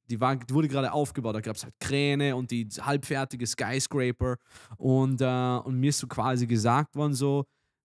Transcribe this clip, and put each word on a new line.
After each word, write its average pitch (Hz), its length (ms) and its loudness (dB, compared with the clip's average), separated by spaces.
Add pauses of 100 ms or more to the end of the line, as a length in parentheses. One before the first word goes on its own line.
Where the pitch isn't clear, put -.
Die 117 140 -6
war, 131 160 4
die 120 180 -6
wurde 156 140 4
gerade 135 240 -2
aufgebaut. 135 440 -2
Da 110 40 -4
gab's 110 240 -8
halt 120 160 -18
Kräne 143 560 0
und 127 140 -6
die 117 180 -4 (120)
halbfertige 135 680 -2
Skyscraper. 127 880 -2 (420)
Und, 131 420 4
äh, 127 440 2
und 131 160 -4
mir 143 100 4
ist 143 80 -2
so 135 80 -6
quasi 123 400 0
gesagt 117 500 2
worden, 147 180 0
so, 139 300 2 (400)